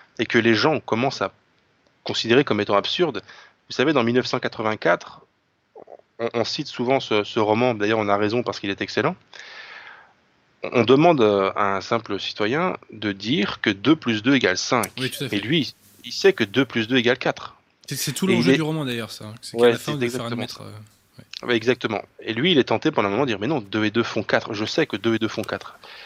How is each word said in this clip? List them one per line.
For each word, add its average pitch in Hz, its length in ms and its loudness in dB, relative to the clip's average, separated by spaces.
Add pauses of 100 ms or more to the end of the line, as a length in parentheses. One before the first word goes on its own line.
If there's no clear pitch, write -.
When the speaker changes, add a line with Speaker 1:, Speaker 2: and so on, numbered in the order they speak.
(180)
Speaker 1:
et 117 80 -2
que - 120 2
les 113 160 4
gens 127 260 2
commencent 120 420 -2
à 98 100 -4 (720)
considérer 117 400 2
comme 104 160 0
étant 104 160 0
absurdes. 110 460 -2 (460)
Vous - 60 -12
savez, 139 180 2
dans 131 120 4
mille 117 100 2
neuf 123 120 2
cent 131 120 -2
quatre-vingt-quatre, 117 840 -2 (960)
on, 117 140 -4
on 117 120 0
cite - 240 -6
souvent 123 320 0
ce, 107 240 0
ce - 160 -2
roman, 110 340 2
d'ailleurs 107 240 0
on 104 100 0
a 101 80 4
raison 107 260 0
parce 101 180 -6
qu'il 101 100 -6
est 95 100 -6
excellent, 117 360 -2 (1600)
on 80 120 4
demande, 147 360 6
euh, 101 360 4
à 98 200 0
un 95 40 -4
simple 107 400 -4
citoyen 147 560 -2 (160)
de 104 200 -4
dire 123 480 -4
que 113 100 0
deux 107 260 2
plus 113 260 -2
deux 131 120 4
égale 101 240 2
cinq. 113 400 0
Speaker 2:
Oui, 127 120 -4
tout - 140 -6
à 131 40 -6
fait. 107 80 -2
Speaker 1:
Et 101 40 0
lui, 120 340 -2 (300)
il 120 80 -14
sait 190 200 4
que 120 120 2
deux 110 200 2
plus 110 240 -2
deux 131 80 2
égale 123 220 4
quatre. - 380 -6 (320)
Speaker 2:
C'est, 143 80 -6
c'est 135 160 -4
tout 185 160 -2
Speaker 1:
Et - 40 4
il 117 40 4
Speaker 2:
l'enjeu 117 160 4
Speaker 1:
est 143 40 6
Speaker 2:
du 160 60 0
roman, 156 220 -4
d'ailleurs, 117 280 -6
ça, - 140 -14
hein. 107 140 -12
C'est - 160 -12
Speaker 1:
Ouais, 120 120 8
Speaker 2:
qu'à 117 40 6
la 113 60 0
fin, - 140 -6
Speaker 1:
c'est - 0 -
Speaker 2:
de 147 60 -4
faire 127 80 0
Speaker 1:
exactement 120 260 -4
Speaker 2:
admettre, 107 260 -8
Speaker 1:
ça. 104 60 -16
Speaker 2:
euh, 104 540 -20 (240)
ouais. 123 60 -8
Speaker 1:
Ouais, 120 80 4
exactement. 113 460 0 (180)
Et 110 140 -6
lui, 147 180 2
il 156 60 6
est 120 60 6
tenté 117 260 0
pendant 113 180 0
un - 20 0
moment 113 140 0
de 143 40 -4
dire, « 107 120 -2
Mais 107 60 -4
non, 147 140 -2
deux 107 240 -2
et 107 60 2
deux 113 120 0
font 110 200 -4
quatre, 113 320 -2
je 104 100 -2
sais 151 220 0
que - 100 -8
deux 113 180 0
et 110 40 0
deux 110 100 -2
font 110 140 -6
quatre. » - 360 -10 (280)